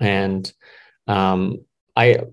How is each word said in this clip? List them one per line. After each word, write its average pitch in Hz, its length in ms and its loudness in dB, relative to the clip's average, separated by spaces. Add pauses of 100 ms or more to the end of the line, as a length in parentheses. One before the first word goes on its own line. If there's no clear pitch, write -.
And, 98 500 -2 (560)
um, 95 520 0 (360)
I, 117 280 4 (100)